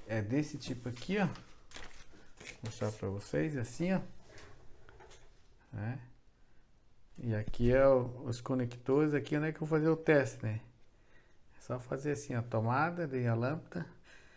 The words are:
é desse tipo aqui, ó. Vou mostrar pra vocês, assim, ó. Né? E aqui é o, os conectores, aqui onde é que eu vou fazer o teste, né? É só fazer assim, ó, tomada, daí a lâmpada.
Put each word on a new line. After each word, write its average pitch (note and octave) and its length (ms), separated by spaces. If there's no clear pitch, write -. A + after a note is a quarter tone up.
é A2 140
desse C#3 360
tipo B2+ 320
aqui, F3+ 280
ó. G3+ 80
Vou - 1300
mostrar G#2+ 260
pra - 160
vocês, D3 480
assim, E3 380
ó. F#3 80
Né? A2+ 280
E A2+ 160
aqui A#2 400
é C3+ 140
o, B2+ 200
os A2+ 160
conectores, C3+ 720
aqui D3 240
onde D3+ 100
é D#3+ 40
que D#3 60
eu D#3 80
vou D#3 140
fazer D#3 100
o D#3+ 60
teste, D3 500
né? A2 140
É - 40
só - 180
fazer C#3+ 320
assim, C#3 240
ó, A#2 60
tomada, C3+ 680
daí C3 180
a A#2 80
lâmpada. D3 520